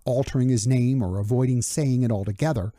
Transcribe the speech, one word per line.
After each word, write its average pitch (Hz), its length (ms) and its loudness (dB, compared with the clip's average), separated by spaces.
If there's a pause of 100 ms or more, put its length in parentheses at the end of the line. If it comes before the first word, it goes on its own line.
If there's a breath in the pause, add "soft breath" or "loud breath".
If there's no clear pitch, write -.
altering 131 420 0
his 113 180 2
name 127 380 2
or 92 160 -2
avoiding 127 420 0
saying 127 420 0
it 117 80 0
altogether. 104 680 -2